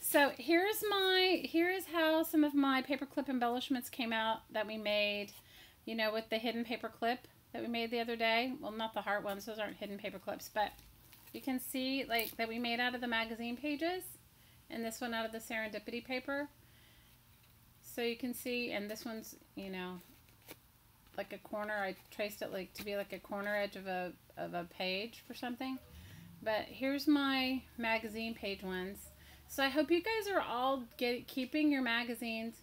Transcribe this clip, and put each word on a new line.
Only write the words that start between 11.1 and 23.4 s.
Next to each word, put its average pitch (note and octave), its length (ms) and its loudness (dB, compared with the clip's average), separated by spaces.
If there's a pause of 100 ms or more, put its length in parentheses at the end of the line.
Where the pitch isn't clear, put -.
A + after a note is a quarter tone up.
you A#3 80 -8
can B3+ 180 0
see, C4 480 0
like, A3+ 280 0
that A3+ 120 -2
we A3+ 100 -4
made A#3 220 0
out B3 140 2
of A#3+ 80 -4
the B3 40 -2
magazine A#3 500 -2
pages D4+ 480 -2 (680)
and A#3 140 -4
this A3+ 160 -6
one A#3+ 120 -2
out A3+ 140 -2
of A3 60 -6
the A3+ 60 -6
serendipity A3 640 -6
paper. C#4 460 -4 (1300)
So - 180 -8
you A#3 160 0
can B3 160 -4
see, B3 380 -2
and G3+ 200 -4
this A3 140 -8
one's, A3 300 -8 (220)
you G3 120 -8
know, F#3 320 -6 (1160)
like G3 160 -6
a G3 40 -10
corner. G#3 360 -4
I F#3+ 220 -2 (140)
traced G#3 300 -4
it, - 120 -4
like, F#3+ 220 -6
to G3+ 100 -10
be G3+ 120 -2
like G3+ 160 -4
a F#3+ 60 -8
corner G3+ 360 -4